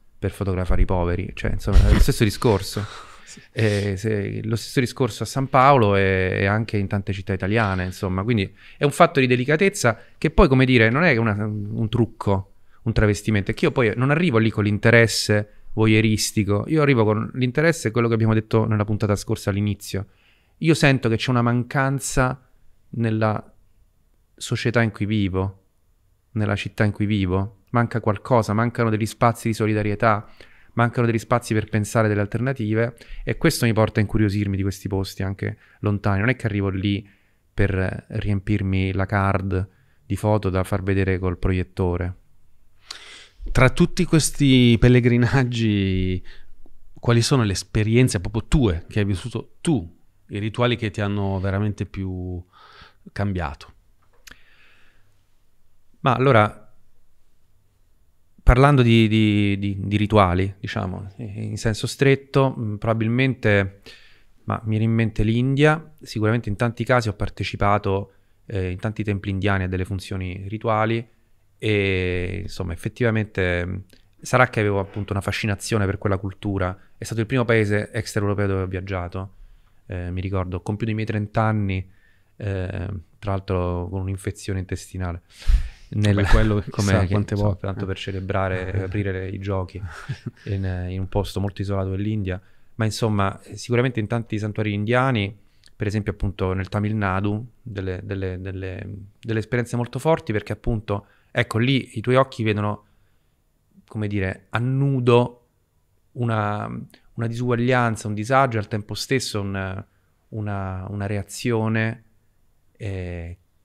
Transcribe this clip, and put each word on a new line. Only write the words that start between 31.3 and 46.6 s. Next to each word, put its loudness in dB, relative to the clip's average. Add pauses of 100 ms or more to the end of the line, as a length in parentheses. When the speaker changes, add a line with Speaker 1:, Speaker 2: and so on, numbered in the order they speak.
Speaker 1:
per 0
pensare 0
delle 2
alternative, -2 (300)
e -2
questo 0
mi 4
porta 2
a 6
incuriosirmi 0
di -2
questi -4
posti -4
anche -6 (220)
lontani. 0
Non 0
è 0
che -4
arrivo -2
lì -2 (480)
per 0
riempirmi -2
la -2
card 0 (380)
di -4
foto 0
da 0
far -4
vedere 0
col -2
proiettore. -2 (1400)
Speaker 2:
Tra 6
tutti 2
questi 4
pellegrinaggi, 2 (720)